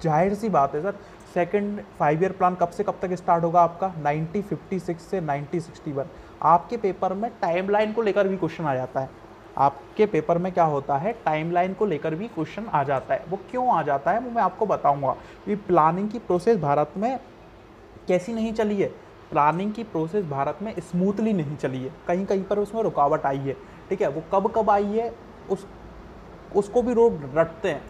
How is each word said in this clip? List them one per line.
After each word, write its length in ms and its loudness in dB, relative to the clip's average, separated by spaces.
जाहिर 320 2
सी 160 -4
बात 260 2
है 60 -2
सर, 140 -4
second 480 0
five 240 4
year 80 2
plan 240 2
कब 140 0
से 140 -4
कब 180 -2
तक 120 -2
start 300 2
होगा 180 4
आपका? 380 2
नाइनटीन 420 -2
फिफ्टी 380 -6
सिक्स 240 -6
से 180 -4
नाइनटीन 400 -4
सिक्सटी 300 -10
वन। 140 -4
आपके 340 4
paper 360 -2
में 180 -4
timeline 520 0
को 80 0
लेकर 260 2
भी 100 0
question 260 -4
आ 120 0
जाता 240 -4
है। 100 -4
आपके 480 2
paper 320 0
में 140 -2
क्या 120 2
होता 340 0
है, 160 -2
Timeline 480 0
को 120 0
लेकर 300 -2
भी 120 -8
question 380 -6
आ 180 0
जाता 300 -2
है। 160 -4
वो 100 -4
क्यों 180 0
आ 140 4
जाता 280 0
है 80 0
वो 120 -6
मैं 100 0
आपको 240 0
बताऊंगा। 500 0
ये 80 0
planning 540 4
की 100 -8
process 400 2
भारत 380 2
में 220 -2
कैसी 260 0
नहीं 200 -2
चली 280 0
है, 60 2
Planning 420 2
की 100 -6
process 420 -2
भारत 360 -2
में 180 -6
smoothly 540 0
नहीं 240 -2
चली 260 -4
है, 80 -6
कहीं 180 0
कहीं 180 0
पर 160 -2
उसमें 240 -2
रुकावट 420 2
आई 120 0
है। 160 -4
ठीक 120 -2
है, 60 2
वो 160 -4
कब 220 2
कब 140 2
आई 160 4
है 300 -2
उस, 180 -4
उसको 260 2
भी 120 0
लोग 260 4
रटते 340 2
हैं, 200 -2